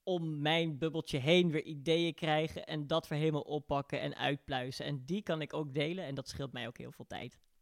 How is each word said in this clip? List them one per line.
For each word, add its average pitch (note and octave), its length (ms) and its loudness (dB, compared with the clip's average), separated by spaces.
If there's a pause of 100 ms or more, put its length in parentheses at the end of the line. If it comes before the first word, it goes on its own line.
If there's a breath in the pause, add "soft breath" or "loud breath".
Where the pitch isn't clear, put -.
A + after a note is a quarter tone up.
om E3 380 -2
mijn D#3 380 2
bubbeltje D#3 400 -2
heen E3+ 320 8
weer D3+ 120 2
ideeën D#3+ 520 2
krijgen D#3 520 0
en D3+ 200 -4
dat D#3+ 220 0
weer D3 100 -2
helemaal D3+ 220 2
oppakken C#3+ 600 -2
en C#3+ 160 -4
uitpluizen. C3 680 -2
En C#3 200 -4
die F#3+ 180 -2
kan D#3 180 -2
ik D3 120 -6
ook D3+ 220 -4
delen E3 300 -2
en C#3 100 -6
dat C3+ 140 -8
scheelt C3+ 240 -8
mij A#2+ 140 -6
ook A#2+ 120 -10
heel B2 140 -12
veel - 140 -16
tijd. - 320 -10 (240)